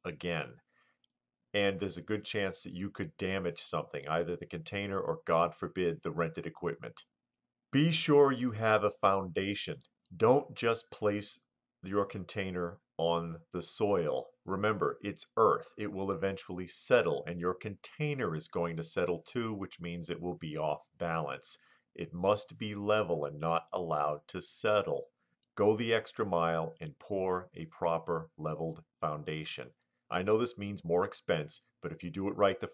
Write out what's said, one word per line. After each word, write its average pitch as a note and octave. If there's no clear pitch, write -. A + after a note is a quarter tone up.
again. D#2+
And G2
there's F#2
a F2
good G#2
chance G2
that -
you F#2+
could F2+
damage F#2
something, D2
either E2+
the E2
container G2
or, -
God E2+
forbid, E2+
the E2+
rented E2
equipment. -
Be D#3
sure C#3+
you B2
have A2
a G#2
foundation. F#2+
Don't A#2
just A#2
place G#2
your G2
container F#2
on E2+
the F2
soil. F2
Remember, F#2+
it's -
earth. G#2+
It G#2
will F#2+
eventually F#2
settle, F2+
and F2
your F2+
container A#2
is D#2
going E2+
to D#2+
settle F2
too, A2+
which G2
means F2
it E2
will F2
be D2+
off D2+
balance. D#2+
It D#2+
must F#2+
be G#2
level G2+
and D2
not E2
allowed D2+
to F#2
settle. G2
Go G#2+
the A2+
extra A2
mile E2
and D#2
pour F#2
a D#2+
proper D#2+
leveled D#2
foundation. D#2
I F2+
know G#2+
this A#2
means G2+
more F2
expense, D#2+
but E2
if D#2
you F2
do G2
it F2
right G2
the G#2